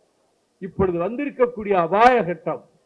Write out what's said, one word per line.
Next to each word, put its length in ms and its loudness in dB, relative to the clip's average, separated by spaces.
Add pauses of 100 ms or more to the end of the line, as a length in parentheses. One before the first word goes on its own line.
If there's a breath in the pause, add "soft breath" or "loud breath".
(580)
இப்பொழுது 400 -2
வந்திருக்கக்கூடிய 720 -4
அபாய 520 4
கட்டம் 440 -8 (180)